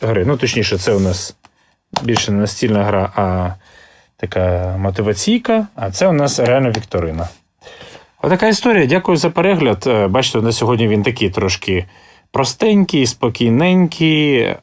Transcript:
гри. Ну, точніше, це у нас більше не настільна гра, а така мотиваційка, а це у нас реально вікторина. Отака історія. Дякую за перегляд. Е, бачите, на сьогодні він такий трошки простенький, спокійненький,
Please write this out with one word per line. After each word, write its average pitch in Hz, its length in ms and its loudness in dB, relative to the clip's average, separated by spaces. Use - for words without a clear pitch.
гри. 104 240 0
Ну, 143 100 2
точніше, 113 420 -2
це 110 140 -2
у 98 80 2
нас 92 360 -2
більше 110 300 0
не 101 80 2
настільна 104 440 0
гра, 101 320 -2
а 92 380 -2
така 92 560 -2
мотиваційка, 208 960 0
а 196 160 -6
це - 180 2
у 180 40 4
нас 143 260 0
реально 127 320 2
вікторина. 87 580 -4
Отака 214 260 2
історія. 208 380 2
Дякую 175 300 0
за 165 140 0
перегляд. 165 560 0
Е, 107 200 2
бачите, 123 340 0
на 113 120 0
сьогодні 113 360 0
він 104 140 2
такий 113 280 -2
трошки 92 540 -2
простенький, 180 760 0
спокійненький, 147 1600 0